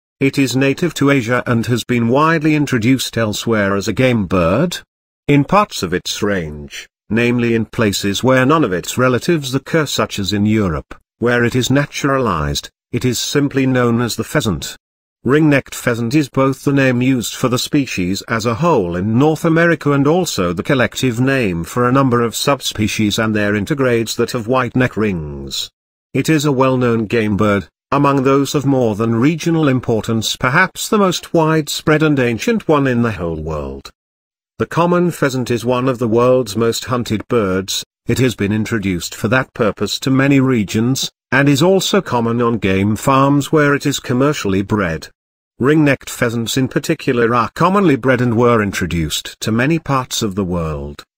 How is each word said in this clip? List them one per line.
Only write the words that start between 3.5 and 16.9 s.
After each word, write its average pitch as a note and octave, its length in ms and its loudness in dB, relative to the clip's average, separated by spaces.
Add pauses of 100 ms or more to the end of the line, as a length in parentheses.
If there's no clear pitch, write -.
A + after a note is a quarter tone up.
as G2+ 120 -4
a A2 60 -2
game A#2+ 320 0
bird. F#2+ 520 0 (500)
In C#3+ 160 4
parts - 400 0
of E2+ 100 -4
its - 280 -6
range, D#2 680 -6 (220)
namely A#2+ 460 2
in A2 100 0
places G2+ 580 -2
where C3 220 4
none D#3 180 4
of G2 100 -2
its - 240 -6
relatives B2+ 580 0
occur, D3+ 300 -2
such - 340 -4
as G2+ 140 -4
in G#2 120 2
Europe, G2+ 500 0 (240)
where A#2+ 240 2
it A#2 120 0
is B2+ 140 0
naturalized, C3 1000 -2 (220)
it B2 140 -2
is B2 120 -2
simply C#3 480 0
known B2 360 2
as A#2 140 -4
the A2+ 80 -4
pheasant. - 540 -4 (480)
Ring-necked C#3+ 480 2
pheasant A#2 420 -2
is D3+ 120 2
both C3+ 380 0
the C#3+ 80 2
name C3 280 2